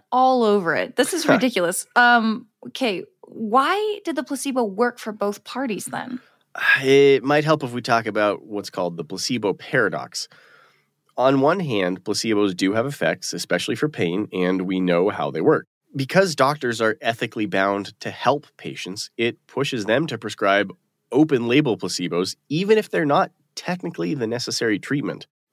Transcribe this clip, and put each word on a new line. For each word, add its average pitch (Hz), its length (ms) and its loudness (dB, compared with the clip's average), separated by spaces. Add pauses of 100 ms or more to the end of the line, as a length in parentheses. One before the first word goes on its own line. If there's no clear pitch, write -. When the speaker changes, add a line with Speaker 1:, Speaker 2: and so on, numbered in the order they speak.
(120)
Speaker 1:
all 254 320 4
over 202 320 2
it. 92 200 -2
This - 180 0
is 311 120 -4
Speaker 2:
Huh. - 80 4
Speaker 1:
ridiculous. 185 520 0 (100)
Um, 233 520 4 (200)
okay, 226 360 -4 (200)
why 320 840 0
did 320 100 -4
the 294 80 -2
placebo 254 400 -4
work 233 360 -2
for 220 120 -8
both 202 320 -6
parties 240 420 -6
then? - 340 -10 (600)
Speaker 2:
It 135 420 6
might 147 200 2
help 151 200 0
if 120 100 -6
we 123 80 -6
talk 117 240 0
about 104 400 0
what's 104 240 -10
called 87 280 -4
the 85 60 -8
placebo 98 500 -4
paradox. 87 720 -4 (920)
On 135 240 4
one 160 180 4
hand, 98 440 -2
placebos 104 520 0
do 95 180 0
have 113 120 0
effects, 92 480 -4
especially 90 420 -4
for 151 140 -2
pain, 101 420 -2
and 92 300 0
we 92 180 -2
know 90 300 2
how 80 200 -4
they 78 120 -6
work. 127 240 2 (300)
Because 160 400 0
doctors 135 440 0
are 110 220 0
ethically 113 460 -4
bound 98 520 -2
to 107 120 -8
help 139 360 0 (100)
patients, 90 600 -12
it 113 300 -2
pushes 131 380 -4
them 127 220 2
to 120 100 -8
prescribe 101 540 0 (400)
open-label 127 640 4
placebos, 87 580 -4 (140)
even 196 280 2
if 208 120 -2
they're 175 160 -2
not 151 260 2 (240)
technically 175 580 -6
the 123 140 -4
necessary 117 520 -2
treatment. 104 480 -6 (260)